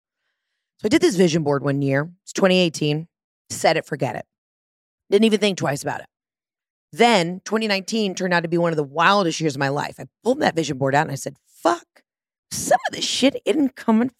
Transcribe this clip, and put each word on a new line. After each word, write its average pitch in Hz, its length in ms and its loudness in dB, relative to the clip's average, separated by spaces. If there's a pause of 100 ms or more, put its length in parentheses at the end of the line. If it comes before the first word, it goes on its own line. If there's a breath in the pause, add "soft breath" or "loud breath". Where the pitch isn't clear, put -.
(800)
So - 80 -6
I - 20 0
did 285 120 4
this 302 160 2
vision 170 260 4
board 143 220 0
one 143 160 0
year. 139 300 0 (120)
It's - 120 -20
twenty 185 240 4
eighteen. 156 500 0 (400)
Set 160 300 0
it, - 80 -8
forget 131 300 -6
it. - 100 -12 (840)
Didn't 208 140 4
even 214 160 4
think 196 180 0
twice 143 240 -4
about 123 180 -6
it. - 60 -18 (840)
Then 185 520 2
twenty 220 240 -2
nineteen 196 460 -2
turned 180 200 -2
out 170 60 4
to 165 80 -6
be 170 100 0
one 170 140 2
of 156 40 -2
the 151 60 0
wildest 165 580 2
years 156 140 -2
of 135 60 -6
my 143 80 -2
life. 143 300 -6
I 135 80 -14 (160)
pulled 262 180 0
that 185 160 2
vision 147 220 -4
board 135 160 0
out 147 80 4
and 151 100 -4
I 135 40 -8
said, - 200 -12 (100)
"Fuck, - 560 -4 (480)
some - 280 -2 (100)
of - 60 -12
this - 100 -8
shit - 400 0
isn't 269 320 -2
coming 226 440 0